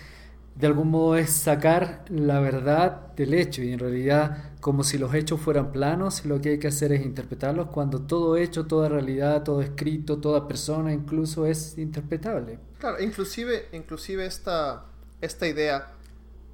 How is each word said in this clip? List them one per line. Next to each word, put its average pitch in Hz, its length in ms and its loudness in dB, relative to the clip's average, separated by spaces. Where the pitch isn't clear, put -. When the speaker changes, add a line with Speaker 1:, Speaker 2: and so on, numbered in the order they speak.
Speaker 1:
de 139 120 2
algún 151 240 4
modo 160 260 6
es 156 140 2
sacar 160 800 2
la 143 320 2
verdad 139 760 2
del 139 200 0
hecho 165 280 0
y 123 100 -2
en 123 60 -4
realidad 135 840 0
como 139 240 2
si 143 120 0
los 131 180 0
hechos 156 260 0
fueran 143 300 2
planos, 170 540 0
lo 143 160 0
que 147 100 0
hay 147 80 2
que 151 100 -2
hacer 147 240 2
es 139 120 4
interpretarlos 135 640 -4
cuando 139 340 -2
todo 165 360 2
hecho, 170 280 -2
toda 156 220 4
realidad, 143 560 2
todo 143 160 2
escrito, 151 580 -2
toda 147 300 2
persona 156 440 -2
incluso 156 540 -2
es 156 320 -2
interpretable. 156 800 -6
Speaker 2:
Claro, 233 240 -4
inclusive, 214 680 -4
inclusive 165 540 -8
esta, 156 600 -4
esta 165 260 -4
idea 147 460 0